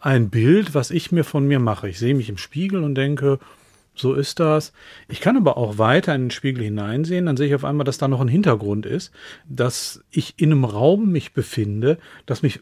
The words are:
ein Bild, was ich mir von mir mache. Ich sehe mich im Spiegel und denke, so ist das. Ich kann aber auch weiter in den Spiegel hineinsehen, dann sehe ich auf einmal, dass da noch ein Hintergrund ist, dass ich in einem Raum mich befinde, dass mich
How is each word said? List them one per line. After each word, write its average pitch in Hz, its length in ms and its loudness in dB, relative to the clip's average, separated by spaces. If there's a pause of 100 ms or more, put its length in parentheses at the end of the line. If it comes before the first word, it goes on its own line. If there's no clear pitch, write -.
ein 120 300 2
Bild, 147 440 4
was 135 160 -2
ich - 220 -4
mir 170 120 4
von 139 220 0
mir 139 140 2
mache. 107 280 -2
Ich 90 100 -10
sehe 120 160 0
mich 117 140 -2
im 101 80 -10
Spiegel 185 460 -4
und 143 140 -4
denke, 139 420 0 (560)
so 131 200 -2
ist 139 260 -4
das. 156 320 0 (360)
Ich - 120 -10
kann 240 160 2
aber 165 200 4
auch 104 220 -2
weiter 139 360 4
in 131 100 -2
den 120 80 -4
Spiegel 127 320 -4
hineinsehen, 127 640 -2
dann 143 100 0
sehe 143 120 0
ich 143 60 2
auf 139 100 -2
einmal, 143 200 -2
dass 135 140 -2
da 139 100 0
noch 131 120 0
ein 127 80 2
Hintergrund 107 560 2
ist, - 280 -8 (360)
dass - 600 -4
ich - 280 -4
in 156 120 2
einem 139 140 4
Raum 160 480 2
mich 156 200 -4
befinde, 113 680 -2 (280)
dass - 160 -4
mich - 200 0